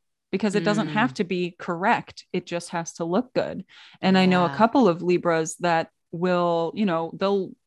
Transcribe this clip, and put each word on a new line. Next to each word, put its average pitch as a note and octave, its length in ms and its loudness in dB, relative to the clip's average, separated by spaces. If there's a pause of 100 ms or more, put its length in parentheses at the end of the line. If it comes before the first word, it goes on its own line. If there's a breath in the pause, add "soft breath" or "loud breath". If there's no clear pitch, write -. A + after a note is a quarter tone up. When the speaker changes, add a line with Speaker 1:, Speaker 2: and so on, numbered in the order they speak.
(320)
Speaker 1:
because G#3 240 0
it F#3 80 2
doesn't G#3 260 2
have A3 220 0
Speaker 2:
Mm. - 60 -16
Speaker 1:
to G#3+ 60 -2
be F3+ 360 -4
correct. - 760 -2
It F3+ 120 -4
just E3+ 240 -8
has E3 240 -6
to E3+ 120 -6
look G3+ 280 -2
good. - 300 -4 (380 loud breath)
And F#3+ 160 4
I F#3 80 6
know F3+ 200 4
a E3+ 40 0
Speaker 2:
Yeah. - 80 -6
Speaker 1:
couple A#3 300 4
of E3+ 140 2
Libras E3 560 0
that E3+ 320 0 (220)
will, E3+ 640 0
you G#3 100 -2
know, E3 280 -2
they'll G3 380 -2 (160)